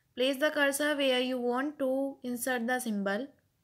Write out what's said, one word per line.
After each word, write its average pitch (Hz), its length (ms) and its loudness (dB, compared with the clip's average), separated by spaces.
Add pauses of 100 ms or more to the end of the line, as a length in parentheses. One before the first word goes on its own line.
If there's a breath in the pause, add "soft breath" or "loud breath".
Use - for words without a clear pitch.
(160 soft breath)
place 262 220 2
the 302 120 2
cursor 294 460 2
where 269 240 2
you 254 180 0
want 247 400 -2
to 269 460 0
insert 247 420 -2
the 254 140 0
symbol. 208 480 -2 (360)